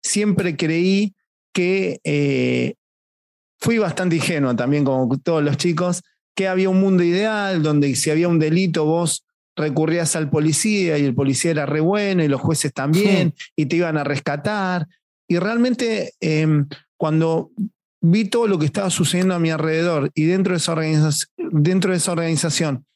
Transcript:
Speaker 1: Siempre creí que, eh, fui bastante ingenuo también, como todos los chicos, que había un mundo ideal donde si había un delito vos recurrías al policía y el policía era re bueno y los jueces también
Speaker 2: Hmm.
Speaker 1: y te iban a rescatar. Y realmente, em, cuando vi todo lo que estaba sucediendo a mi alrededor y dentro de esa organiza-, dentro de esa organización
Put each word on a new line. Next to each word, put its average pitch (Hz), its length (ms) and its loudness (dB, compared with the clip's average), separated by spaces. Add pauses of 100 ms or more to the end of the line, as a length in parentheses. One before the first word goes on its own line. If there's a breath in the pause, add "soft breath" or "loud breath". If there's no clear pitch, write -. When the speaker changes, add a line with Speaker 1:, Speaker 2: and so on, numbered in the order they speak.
Speaker 1:
Siempre 190 540 0
creí 185 560 0 (400)
que, 185 500 -2
eh, 131 720 0 (840)
fui 233 180 0
bastante 180 380 0
ingenuo 139 400 0
también, 139 280 0
como 131 360 0
todos 160 240 0
los 147 140 0
chicos, 180 440 -2 (340)
que 190 120 -2
había 190 220 2
un 190 100 4
mundo 190 240 4
ideal 190 600 0
donde 147 320 2
si - 160 -2
había 170 160 2
un 170 120 2
delito 160 460 0
vos 160 400 -2 (300)
recurrías 156 600 0
al 156 140 -4
policía 160 680 0
y 143 60 2
el 131 120 0
policía 135 360 0
era 156 140 -2
re 147 140 -2
bueno 190 440 0
y 151 40 2
los 139 120 0
jueces 156 340 -2
también 175 560 2
Speaker 2:
Hmm. - 40 -6 (220 loud breath)
Speaker 1:
y 151 100 0
te 165 120 -2
iban 165 200 0
a 143 60 -2
rescatar. 165 840 -4 (400 soft breath)
Y 175 120 0
realmente, 233 800 -2
em, 156 480 2 (280 loud breath)
cuando 160 560 0 (500)
vi 196 240 4
todo 233 220 0
lo 190 120 0
que 151 80 0
estaba 196 240 -2
sucediendo 180 420 0
a 175 60 -2
mi 165 100 0
alrededor 160 640 -2
y 156 120 0
dentro 185 280 2
de 175 40 0
esa 160 160 -2
organiza-, 156 520 0 (260)
dentro 175 400 2
de 180 60 0
esa 175 140 -2
organización 165 760 -2 (100)